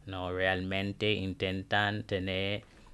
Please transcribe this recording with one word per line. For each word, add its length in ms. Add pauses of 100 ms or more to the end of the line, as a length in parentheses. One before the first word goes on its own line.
¿no? 260
realmente 800
intentan 960
tener 580 (300)